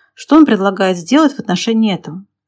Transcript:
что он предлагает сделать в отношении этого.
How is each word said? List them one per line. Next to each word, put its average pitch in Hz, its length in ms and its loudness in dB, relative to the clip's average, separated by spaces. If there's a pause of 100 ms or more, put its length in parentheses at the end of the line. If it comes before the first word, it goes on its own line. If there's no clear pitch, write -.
(160)
что - 200 -2
он 311 100 8
предлагает 190 520 0
сделать 196 360 0
в - 60 -12
отношении 220 540 -2
этого. 170 320 -12 (220)